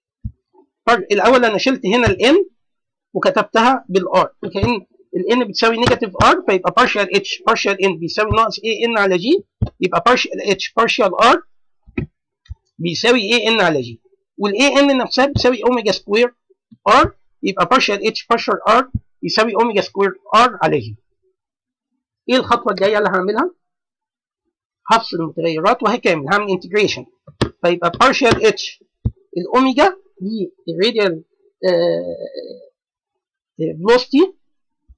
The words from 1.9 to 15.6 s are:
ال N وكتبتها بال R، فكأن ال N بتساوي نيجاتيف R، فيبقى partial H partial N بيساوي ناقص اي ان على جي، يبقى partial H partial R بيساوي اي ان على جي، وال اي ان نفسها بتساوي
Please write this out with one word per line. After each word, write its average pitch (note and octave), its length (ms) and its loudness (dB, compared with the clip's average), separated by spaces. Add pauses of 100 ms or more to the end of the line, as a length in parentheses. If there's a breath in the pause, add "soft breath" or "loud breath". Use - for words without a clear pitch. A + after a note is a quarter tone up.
ال F#3 100 0
N D4 360 2 (600)
وكتبتها A3+ 760 0
بال F#3 140 0 (120)
R، F3 120 2 (140)
فكأن G3+ 440 -6 (300)
ال A#3 280 0
N G#3+ 40 -4
بتساوي A3+ 300 -2
نيجاتيف A#3 320 0
R، D4 380 2
فيبقى F#3 320 0
partial G#3+ 260 2
H G3 460 -2
partial G3+ 240 -2
N F#3 240 0
بيساوي G#3 320 -4
ناقص A3 280 0
اي A3+ 260 -2
ان A#3 120 -2
على F#3+ 200 2
جي، B3+ 280 0 (340)
يبقى F3 300 -2
partial - 440 0
H - 280 -4
partial A3+ 540 2
R E4+ 60 -2 (1400)
بيساوي A3 420 -2
اي G#3+ 280 -2
ان A3+ 140 2
على D#3 200 0
جي، A#2 200 -14 (360)
وال G3+ 160 -4
اي C4+ 260 2
ان C#4 180 4
نفسها B3+ 280 0
بتساوي B3 380 0